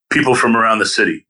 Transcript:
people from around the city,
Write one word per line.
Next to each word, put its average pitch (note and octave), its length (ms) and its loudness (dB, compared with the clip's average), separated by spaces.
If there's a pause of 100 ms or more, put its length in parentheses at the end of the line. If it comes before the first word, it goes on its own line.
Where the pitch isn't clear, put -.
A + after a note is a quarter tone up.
(100)
people C3 240 0
from A#2 220 0
around A2+ 220 2
the G2+ 80 0
city, A2 440 -2